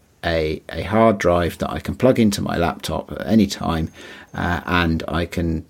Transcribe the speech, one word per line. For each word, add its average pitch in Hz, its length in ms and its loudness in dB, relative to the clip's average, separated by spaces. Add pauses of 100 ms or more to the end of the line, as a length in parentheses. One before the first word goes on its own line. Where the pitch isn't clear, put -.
(240)
a, 80 440 -2
a 82 140 -8
hard 107 360 2
drive 87 400 2
that - 120 -4
I - 100 -6
can - 160 -6
plug 127 240 6
into 101 220 2
my 82 140 -2
laptop 80 540 -4
at - 160 -10
any 104 220 4
time, 82 420 -4 (440)
uh, 87 320 -4
and 85 420 0
I 85 180 -2
can 82 420 -4